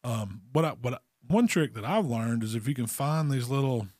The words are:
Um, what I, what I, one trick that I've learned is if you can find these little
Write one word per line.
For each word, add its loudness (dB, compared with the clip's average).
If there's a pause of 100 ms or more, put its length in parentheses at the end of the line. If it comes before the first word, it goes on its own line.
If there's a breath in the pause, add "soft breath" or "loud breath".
Um, -6 (100)
what 4
I, -2
what -6
I, -14 (280)
one 6
trick 2
that -8
I've 0
learned 0
is -4
if -4
you 0
can -2
find 0
these -2
little 0 (120)